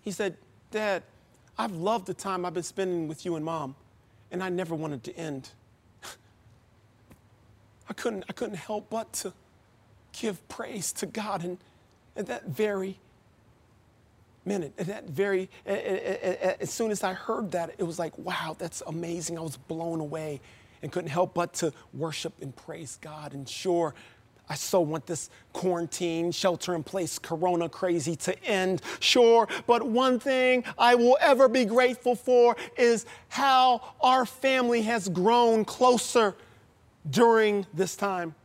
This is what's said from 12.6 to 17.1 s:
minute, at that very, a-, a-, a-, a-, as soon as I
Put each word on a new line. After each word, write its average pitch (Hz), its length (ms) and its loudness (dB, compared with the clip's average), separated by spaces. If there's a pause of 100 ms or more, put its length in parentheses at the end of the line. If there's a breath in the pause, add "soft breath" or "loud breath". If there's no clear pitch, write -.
minute, 185 320 -4
at 175 100 -4
that 208 220 -10
very, 190 400 -2 (160 loud breath)
a-, 202 80 -4
a-, - 0 -
a-, - 760 -4
a-, - 100 -6
as 202 100 -8
soon 226 180 -4
as 202 140 -4
I 190 80 -2